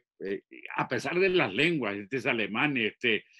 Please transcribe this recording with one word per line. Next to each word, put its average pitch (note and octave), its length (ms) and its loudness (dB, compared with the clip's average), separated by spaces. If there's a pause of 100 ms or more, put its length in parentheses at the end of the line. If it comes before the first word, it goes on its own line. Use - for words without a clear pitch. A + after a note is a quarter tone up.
(200)
eh, F#2+ 220 -4 (320)
a - 140 -2
pesar C#3 320 -2
de F#3+ 80 4
las D#3+ 240 2
lenguas, B2+ 440 0
este G#2 200 -6
es A#2 80 -4
alemán, B2 540 0
este, A2 480 0 (140)